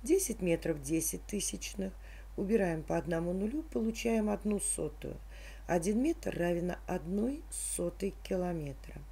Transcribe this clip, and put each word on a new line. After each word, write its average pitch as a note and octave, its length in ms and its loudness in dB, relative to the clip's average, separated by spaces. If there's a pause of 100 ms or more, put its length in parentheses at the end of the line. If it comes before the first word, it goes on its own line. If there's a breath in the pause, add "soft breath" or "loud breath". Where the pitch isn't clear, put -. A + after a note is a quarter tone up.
Десять D#4 380 4
метров — E3 400 2
десять D#3+ 440 0
тысячных. F#3+ 680 -4 (440 loud breath)
Убираем F#3 480 4
по E3 120 2
одному E3+ 360 2
нулю, A3 320 0
получаем A3+ 640 2
одну G#3 300 2
сотую. - 580 -2 (480 loud breath)
Один F#3+ 360 4
метр D4 320 0
равен F3 420 2 (100)
одной G3+ 640 0
сотой - 720 -2
километра. E3 880 -2